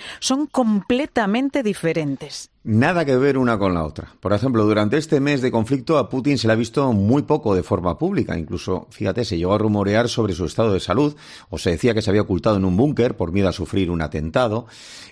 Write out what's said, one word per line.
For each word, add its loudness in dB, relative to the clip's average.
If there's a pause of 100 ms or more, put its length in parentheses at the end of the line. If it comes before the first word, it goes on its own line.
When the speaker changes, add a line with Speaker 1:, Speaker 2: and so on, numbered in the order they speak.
(200)
Speaker 1:
son -2
completamente 0
diferentes. -4 (100)
Speaker 2:
Nada 2
que 2
ver 2
una 2
con 0
la -2
otra. -10 (100)
Por 0
ejemplo, 2
durante 2
este 0
mes 0
de 2
conflicto 0
a 0
Putin 0
se -2
le 4
ha 2
visto 0
muy 4
poco 0
de 0
forma -2
pública. -2
Incluso, -6
fíjate, -4
se -4
llegó 0
a 2
rumorear 2
sobre 0
su -4
estado 0
de 0
salud, 0 (340)
o -10
se -2
decía 2
que 0
se -4
había 2
ocultado 0
en 2
un 0
búnker 0
por -4
miedo 2
a 0
sufrir -2
un -2
atentado. -2 (440)